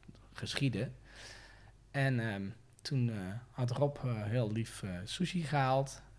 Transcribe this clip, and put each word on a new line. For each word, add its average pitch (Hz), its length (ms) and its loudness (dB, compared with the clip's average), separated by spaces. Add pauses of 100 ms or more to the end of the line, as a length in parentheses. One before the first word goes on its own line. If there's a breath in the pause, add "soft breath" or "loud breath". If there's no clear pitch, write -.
(340)
geschiedde. 113 560 0 (1040 loud breath)
En, 135 280 4
ehm, 107 220 0 (400)
toen, 123 280 2
eh, 110 60 -2 (360)
had 120 200 0
Rob, 143 320 2
eh, 113 200 -2
heel 110 280 2
lief, 110 320 -2
eh, 101 60 -4 (140)
sushi 175 400 -2
gehaald 135 580 2 (180)